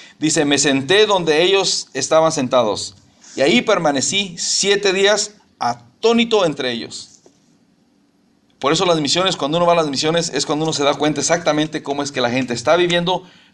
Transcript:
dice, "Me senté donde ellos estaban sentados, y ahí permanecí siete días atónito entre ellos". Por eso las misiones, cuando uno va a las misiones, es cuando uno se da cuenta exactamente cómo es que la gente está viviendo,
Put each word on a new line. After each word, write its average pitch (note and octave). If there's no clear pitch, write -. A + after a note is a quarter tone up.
dice, D#3
"Me C#3+
senté C#3+
donde E3+
ellos F#3+
estaban D#3+
sentados, B2
y -
ahí F3+
permanecí F#3
siete G3+
días G3+
atónito A3+
entre C#3
ellos". -
Por C#3
eso F3
las E3
misiones, E3
cuando D3
uno F3
va E3+
a E3+
las D#3+
misiones, D#3
es C#3+
cuando D3+
uno D#3+
se C#3+
da C#3+
cuenta D3
exactamente D#3
cómo C#3+
es C#3
que C3+
la A#2+
gente B2
está D3+
viviendo, F3